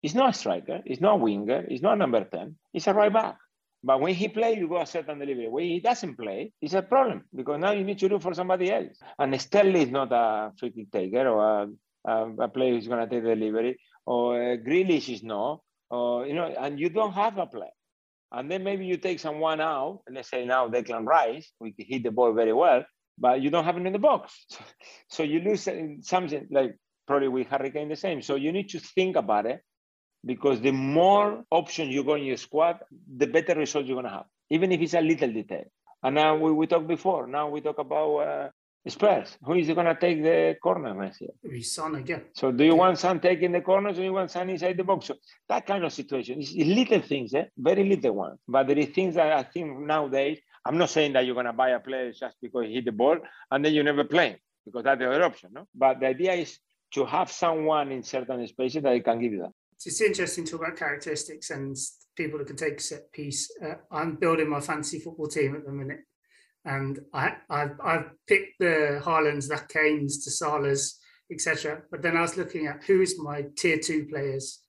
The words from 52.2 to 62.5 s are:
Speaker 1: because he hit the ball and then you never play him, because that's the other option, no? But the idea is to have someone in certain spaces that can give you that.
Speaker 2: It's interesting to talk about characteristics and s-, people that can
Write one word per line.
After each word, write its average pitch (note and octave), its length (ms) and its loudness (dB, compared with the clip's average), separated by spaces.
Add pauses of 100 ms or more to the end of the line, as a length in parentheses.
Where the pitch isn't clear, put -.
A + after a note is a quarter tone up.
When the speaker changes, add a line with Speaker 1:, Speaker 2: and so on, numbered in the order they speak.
Speaker 1:
because A#2+ 280 -4
he G#2+ 80 -6
hit B2+ 100 -2
the A#2+ 60 0
ball C3 260 4 (320)
and C#3+ 160 0
then D#3 80 4
you D3+ 80 4
never C#3+ 220 2
play D3 260 2
him, F#2+ 100 -12 (260)
because A2+ 180 -10
that's C3+ 160 2
the B2+ 100 0
other D3 140 2
option, A#2+ 300 -2
no? D#3 200 -18
But C3 260 4
the C3 80 2
idea E3+ 260 2
is E3+ 260 -4 (340)
to C#3 120 0
have E3 260 -2
someone D#3 600 0
in B2+ 120 -8
certain B2 440 -6
spaces C3 360 -4
that B2 200 2
can A#2 160 0
give A#2 120 0
you G2 80 -4
that. E2+ 120 -8 (320)
Speaker 2:
It's E3+ 160 -8
interesting F3+ 460 0
to D#3 60 -10
talk D#3+ 100 -8
about E3 160 -6
characteristics D3+ 720 -8
and C#3 220 -8
s-, - 340 -12 (100)
people D3+ 220 -6
that C#3+ 80 -6
can C#3 100 -14